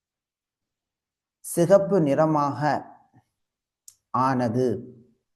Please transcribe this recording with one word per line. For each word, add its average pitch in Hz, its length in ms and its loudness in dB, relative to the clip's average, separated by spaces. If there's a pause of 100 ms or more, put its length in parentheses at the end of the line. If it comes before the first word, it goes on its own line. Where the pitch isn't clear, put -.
(1400)
சிகப்பு 190 600 2
நிறமாக 143 840 0 (1200)
ஆனது 123 840 -2 (420)